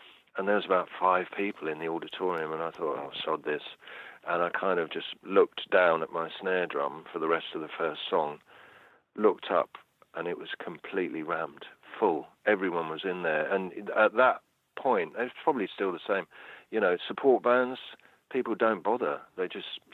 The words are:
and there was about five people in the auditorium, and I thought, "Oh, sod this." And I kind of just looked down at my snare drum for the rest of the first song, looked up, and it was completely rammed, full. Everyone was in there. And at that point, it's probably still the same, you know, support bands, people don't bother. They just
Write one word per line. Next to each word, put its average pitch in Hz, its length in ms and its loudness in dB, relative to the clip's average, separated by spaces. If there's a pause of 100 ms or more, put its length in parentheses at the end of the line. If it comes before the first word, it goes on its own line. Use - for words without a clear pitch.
(380)
and 95 100 -2
there 104 80 4
was 98 80 0
about 90 240 2 (100)
five 92 280 4 (100)
people 101 320 -2
in 78 120 -6
the 82 80 -4
auditorium, 82 640 -4
and 80 80 -4
I 82 80 -4
thought, 76 280 -4
"Oh, 71 120 -8 (120)
sod 78 220 -2
this." 73 180 -2 (640)
And 85 160 0
I 87 60 0
kind 90 320 0
of 80 100 -2
just - 320 -8
looked 95 480 4
down 85 320 6
at 80 80 -6
my 82 200 -4 (100)
snare 92 260 0
drum 71 460 -4
for 87 60 -6
the 80 100 -2
rest 80 260 0
of 82 60 -4
the 78 80 -8
first 80 400 -4
song, 76 320 0 (760)
looked 107 340 2
up, 87 260 0 (380)
and 82 120 -6
it 87 120 -4
was - 100 -12 (100)
completely 85 640 -4
rammed, 80 440 -6 (320)
full. 82 300 2 (180)
Everyone 90 420 2
was 80 160 -6
in 90 180 -2
there. 80 320 0
And 95 360 -4
at 107 240 4
that 110 260 4 (360)
point, 92 420 0
it's 120 160 -4 (100)
probably 123 300 2
still 98 180 0
the 82 160 -6
same, 98 180 0 (440)
you 110 100 0
know, 90 160 4 (100)
support 131 360 4
bands, 123 360 2 (540)
people 120 220 0
don't 110 280 2
bother. 80 380 0 (160)
They 92 100 -2
just 92 200 -8 (280)